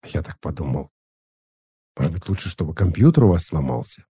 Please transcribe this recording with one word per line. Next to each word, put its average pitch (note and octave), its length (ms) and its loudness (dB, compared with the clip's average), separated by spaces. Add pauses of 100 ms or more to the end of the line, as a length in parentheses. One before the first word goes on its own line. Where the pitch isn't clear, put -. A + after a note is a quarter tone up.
Я E2 160 -6
так - 180 -14
подумал: C#2 500 -6 (1040)
«Может D#2+ 160 -2
быть, F2 160 -10
лучше, F#2+ 200 -4
чтобы F2 260 -6
компьютер A#2 500 4
у G#2 40 8
вас F2 180 2
сломался? - 640 -4